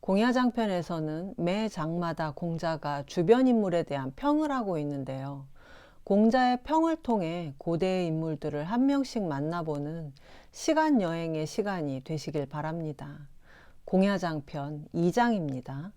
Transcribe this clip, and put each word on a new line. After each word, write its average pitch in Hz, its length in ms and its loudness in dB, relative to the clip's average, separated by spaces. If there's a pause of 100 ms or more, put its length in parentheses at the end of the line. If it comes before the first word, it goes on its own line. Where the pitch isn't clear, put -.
(100)
공야장편에서는 190 1300 0
매 196 320 0
장마다 165 600 -4
공자가 156 760 -4
주변 220 400 4
인물에 202 380 4
대한 135 320 -4
평을 294 360 0
하고 202 280 -2
있는데요. 139 680 -6 (580)
공자의 240 600 4
평을 320 400 2
통해 170 560 -2
고대의 180 480 0
인물들을 156 560 -2
한 240 240 2
명씩 277 340 0
만나보는 156 880 -4 (400)
시간 311 480 4
여행의 165 460 0
시간이 156 600 -2
되시길 151 420 -4
바랍니다. 147 800 -8 (580)
공야장편 156 1080 0
이 170 180 2
장입니다. 165 840 0